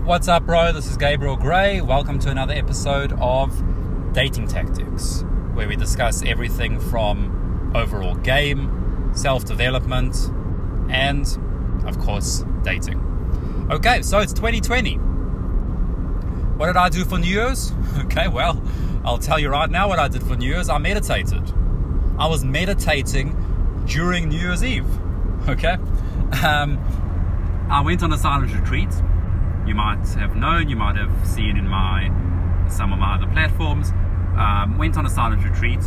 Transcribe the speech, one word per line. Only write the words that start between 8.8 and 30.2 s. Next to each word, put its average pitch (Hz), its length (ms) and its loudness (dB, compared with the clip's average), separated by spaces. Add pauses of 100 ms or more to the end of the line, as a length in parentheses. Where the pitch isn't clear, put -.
self-development, 127 1000 0 (760)
and, 139 340 0 (640)
of 92 140 -4
course, - 440 -2 (180)
dating. - 360 -2 (720)
Okay, 160 320 2
so 202 160 2
it's 190 140 0
twenty 226 280 0
twenty. 214 360 0 (1600)
What 151 100 0
did 175 100 2
I 180 120 4
do 175 160 0
for 185 140 0
New 175 100 2
Year's? 226 500 0
<laughs> - 40 -2 (160)
Okay, - 280 0
well, 135 340 0 (440)
I'll 143 140 0
tell 156 200 0
you 143 120 0
right 151 200 0
now 190 180 2
what 180 100 0
I 143 100 2
did 131 140 -2
for 127 120 0
New 120 120 -2
Year's. 170 220 0
I 147 100 2
meditated. 151 760 0 (680)
I 147 80 2
was 151 180 0
meditating 143 920 0 (500)
during 170 420 0
New 151 100 0
Year's 180 260 0
Eve, - 220 0 (640)
okay? 160 260 2 (680)
Um, 147 340 2 (920)
I 143 140 2
went 170 180 2
on 160 100 2
a 143 60 0
silent 143 360 2
retreat. - 360 2 (760)
You - 80 0
might 107 320 0 (120)
have - 180 0